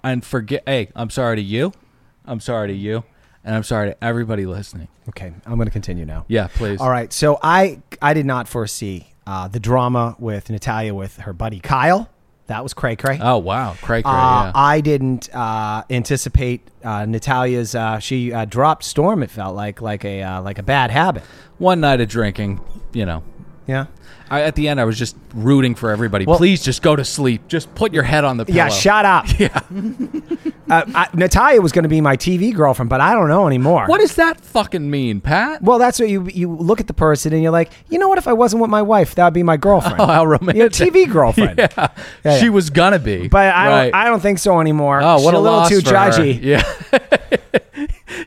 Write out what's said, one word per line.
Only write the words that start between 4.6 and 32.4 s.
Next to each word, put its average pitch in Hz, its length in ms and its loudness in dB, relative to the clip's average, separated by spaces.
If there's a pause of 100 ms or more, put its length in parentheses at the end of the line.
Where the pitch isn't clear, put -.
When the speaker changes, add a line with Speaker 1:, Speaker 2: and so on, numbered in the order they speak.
Speaker 2:
Okay, 92 220 -16 (140)
I'm 117 120 -4
gonna 113 120 -2
continue 87 340 -8
now. 80 220 -10
Speaker 1:
Yeah, 107 220 -2
please. 101 320 -6
Speaker 2:
All 131 100 0
right, 120 220 -4
so 147 280 0
I, 175 420 2 (200)
I 147 120 2
did 147 120 -2
not 123 220 -4
foresee, 104 580 -8 (220)
uh, 95 180 -8
the 104 140 -8
drama 120 580 0
with 110 320 -10
Natalia 110 420 -6
with 98 260 -10
her 98 140 -14
buddy 107 280 -10
Kyle. 160 500 0 (380)
That 113 160 -8
was 135 100 -12
cray 117 220 -4
cray. 135 260 -4
Speaker 1:
Oh, 120 160 2
wow. 104 420 -4
Cray 117 220 -2
cray, 135 80 -2
Speaker 2:
Uh, 131 40 2 (320)
Speaker 1:
yeah. 90 100 -8
Speaker 2:
I 143 240 2
didn't, 131 520 -2
uh, 110 560 -6
anticipate, 123 720 -4 (200)
uh, 107 240 -6
Natalia's, 123 720 -2
uh, 110 240 -4
she, 120 320 -6
uh, 113 120 -4
dropped 135 380 0
Storm, 170 400 -2
it 101 80 -8
felt 95 240 -10
like, 104 260 -8
like 107 240 -8
a, 98 180 -8
uh, 92 200 -8
like 98 160 -10
a 98 60 -12
bad 131 260 2
habit. 151 320 0 (360)
Speaker 1:
One 180 220 2
night 139 200 2
of 113 80 0
drinking, 101 520 -4 (320)
you 113 140 -4
know. 82 160 -6 (440)
Speaker 2:
Yeah. 135 200 -4 (440)
Speaker 1:
I, 143 120 0
at 151 140 0
the 151 120 0
end, 143 100 -2
I 120 60 2
was 110 140 -2
just 117 180 -6 (160)
rooting 123 420 2
for 113 160 -4
everybody. 104 360 -2
Speaker 2:
Well 165 100 4
Speaker 1:
"Please 175 260 4
just - 200 -4
go 151 140 4
to 139 80 -2
sleep. 131 440 -2
Just - 260 -6
put 208 200 -4
your 156 80 0
head 151 220 0
on 131 120 0
the 113 80 -4
pillow." 175 120 -2
Speaker 2:
Yeah, 165 120 2
shut 196 380 2
up. 185 260 4
Speaker 1:
<laughs> - 60 2
Yeah. - 220 0 (1080)
Speaker 2:
Uh, 165 120 4 (120)
I, 170 200 0
Natalia 208 480 4
was 160 100 0
gonna 165 160 0
be 156 120 2
my 139 160 2
T 180 200 -2
V 208 160 0